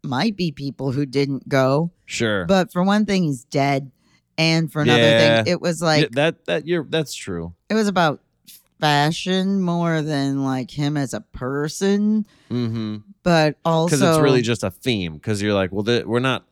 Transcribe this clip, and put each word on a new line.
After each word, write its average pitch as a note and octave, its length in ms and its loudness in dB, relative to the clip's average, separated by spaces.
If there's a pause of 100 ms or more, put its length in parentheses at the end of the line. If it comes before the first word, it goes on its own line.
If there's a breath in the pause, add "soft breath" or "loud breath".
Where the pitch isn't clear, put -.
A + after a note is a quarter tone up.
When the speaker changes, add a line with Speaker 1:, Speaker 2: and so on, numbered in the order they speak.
Speaker 1:
might D#3 340 -2
be F3+ 160 -2
people C#3 400 -6
who C#3+ 120 -2
didn't C3+ 440 -2
go. C#3 420 2 (140)
Speaker 2:
Sure. G#2 400 -2
Speaker 1:
But F#3 260 2
for F3+ 120 -2
one G3+ 220 2
thing, G3 180 0
he's C#3 200 -4
dead. C#3 480 -2 (460)
And D#3+ 340 2
for D3+ 100 -4
another A#2+ 200 4
Speaker 2:
Yeah. A2+ 420 4
Speaker 1:
thing, E3+ 80 0
it F3 80 0
was E3 220 -4
like D#3 220 2
Speaker 2:
Yeah, - 100 0
that, D3+ 320 -2
that, D#3 220 -4
you're, E3 180 -2
that's D3+ 280 -4
true. F2 400 -8 (160)
Speaker 1:
it - 40 -2
was A3 160 2
about E3+ 320 2 (580)
fashion F#3 840 0
more E3+ 400 0
than, C#3 440 -2
like, C3 260 -4
him D3 240 -2
as C#3 180 -4
a G#2 80 -6
person. G3 1040 -2 (240 soft breath)
Speaker 2:
Mm-hmm. A2+ 480 -4 (260)
Speaker 1:
But D#3+ 420 2
also E3 320 2
Speaker 2:
'Cause C3 40 2
it's D#3+ 220 4
really C3 180 4
just A2+ 220 -2
a F#2+ 80 -2
theme. F2+ 480 -4
'Cause G#2 220 -4
you're G#2 120 0
like, F#2+ 200 0
"Well, G#2 100 -4
the, A#2 240 0
we're A#2 140 0
not B2+ 300 -4